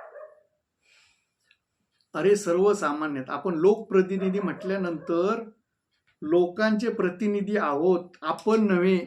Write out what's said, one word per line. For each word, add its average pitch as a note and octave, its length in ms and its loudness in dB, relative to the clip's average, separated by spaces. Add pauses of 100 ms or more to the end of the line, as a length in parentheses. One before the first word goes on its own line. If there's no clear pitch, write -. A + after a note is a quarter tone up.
(2250)
अरे F3+ 200 4
सर्वसामान्यात D#3 960 0
आपण E3 260 -4
लोकप्रतिनिधी F#3+ 840 2
म्हटल्यानंतर F#3 1040 -4 (800)
लोकांचे G3+ 680 0
प्रतिनिधी G3+ 680 -2
आहोत E3+ 640 0
आपण G#3+ 460 0
नव्हे. F#3 400 4